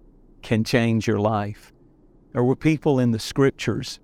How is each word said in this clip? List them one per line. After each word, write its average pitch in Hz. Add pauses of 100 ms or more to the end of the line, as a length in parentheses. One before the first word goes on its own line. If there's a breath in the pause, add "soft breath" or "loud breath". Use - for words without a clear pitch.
(420)
can 110
change 117
your 107
life. 104 (640)
There 123
were 131
people 151
in 123
the 110
scriptures -